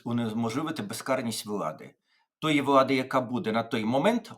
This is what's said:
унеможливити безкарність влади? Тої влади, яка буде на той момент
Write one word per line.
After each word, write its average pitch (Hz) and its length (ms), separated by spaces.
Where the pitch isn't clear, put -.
унеможливити 117 800
безкарність 220 600
влади? - 480
Тої 151 220
влади, 135 340
яка 131 260
буде 117 300
на 113 120
той 113 220
момент 156 520